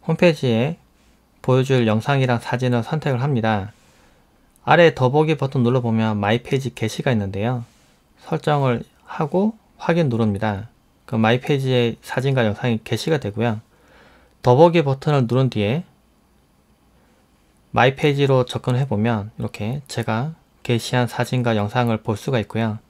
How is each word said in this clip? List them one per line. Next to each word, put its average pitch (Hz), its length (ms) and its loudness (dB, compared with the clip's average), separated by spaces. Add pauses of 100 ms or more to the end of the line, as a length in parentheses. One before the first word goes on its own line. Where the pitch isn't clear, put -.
홈페이지에 151 720 0 (640)
보여줄 131 440 2
영상이랑 123 520 2
사진을 123 440 -2
선택을 135 400 -4
합니다. 110 500 -2 (920)
아래 160 300 6
더보기 147 420 2
버튼 135 260 -2
눌러보면 113 560 0
마이 104 240 0
페이지 135 320 -4
게시가 131 380 -4
있는데요. 107 520 -4 (560)
설정을 143 640 -2 (220)
하고 185 520 -2 (200)
확인 170 320 0
누릅니다. 110 600 -2 (380)
그럼 113 160 -2
마이 117 180 4
페이지에 131 600 0
사진과 131 440 0
영상이 110 380 -2
게시가 151 340 -2
되고요. 110 420 -4 (840)
더보기 160 400 6
버튼을 139 440 0
누른 127 240 2
뒤에 107 340 -2 (1900)
마이 123 220 4
페이지로 139 520 2
접근을 123 340 -4
해보면 110 580 -2
이렇게 117 480 -6
제가 120 480 -4 (280)
게시한 120 440 0
사진과 120 500 -2
영상을 110 420 0
볼 110 180 -4
수가 131 240 -4
있고요. 110 380 -4 (100)